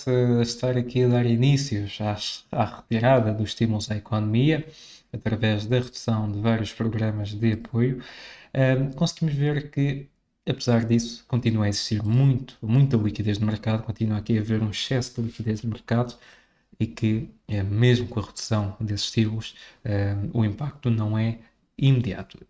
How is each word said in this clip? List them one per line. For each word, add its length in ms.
eh, 380
estar 340
aqui 260
a 40
dar 180
inícios 760
às, 500
à 140
retirada 680
dos 160
estímulos 400
à 60
economia, 720
através 540
da 120
redução 540
de 80
vários 320
programas 580
de 240
apoio, 460
ehm, 380
conseguimos 420
ver 380
que, 360
apesar 380
disso, 420
continua 380
a 40
existir 340
muito, 580
muita 340
liquidez 440
no 80
mercado, 340
continua 380
aqui 180
a 40
haver 200
um 80
excesso 500
de 60
liquidez 380
no 80
mercado 440
e 60
que, 420
eh, 160
mesmo 440
com 120
a 40
redução 560
desses 280
estímulos, 480
ehm, 480
o 140
impacto 460
não 260
é 220
imediato. 640